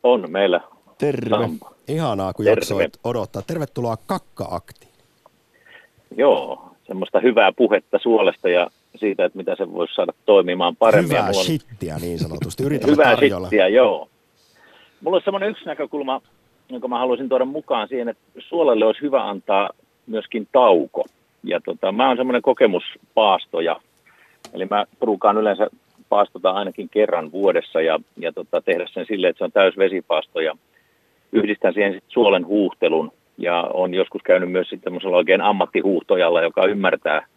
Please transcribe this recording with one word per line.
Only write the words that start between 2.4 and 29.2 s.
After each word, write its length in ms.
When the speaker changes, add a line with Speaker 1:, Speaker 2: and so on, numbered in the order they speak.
Speaker 1:
Terve. 140
Speaker 3:
jaksoit 440
odottaa. 380
Tervetuloa 560
Kakka-aktiin. 840
Speaker 1:
Joo, 540
semmoista 320
hyvää 320
puhetta 480
suolesta 500
ja 180
siitä, 300
että 120
mitä 180
se 160
voisi 240
saada 180
toimimaan 500
paremmin. 340
Speaker 3:
Hyvää 160
Speaker 1:
Mulla 140
on 60
Speaker 3:
shittiä 560
niin 180
sanotusti. 440
Yritämme 280
Speaker 1:
Hyvää 240
Speaker 3:
tarjolla. 340
Speaker 1:
shittiä, 180
joo. 420
Mulla 160
on 60
semmoinen 260
yksi 160
näkökulma, 560
jonka 180
mä 120
haluaisin 300
tuoda 160
mukaan 420
siihen, 220
että 140
suolelle 460
olisi 160
hyvä 280
antaa 400
myöskin 440
tauko. 540
Ja 180
tota, 300
mä 160
oon 100
semmoinen 240
kokemuspaastoja. 1400
Eli 160
mä 160
ruukaan 360
yleensä 300
paastota 420
ainakin 380
kerran 420
vuodessa 500
ja, 180
ja 160
tota, 280
tehdä 320
sen 120
silleen, 240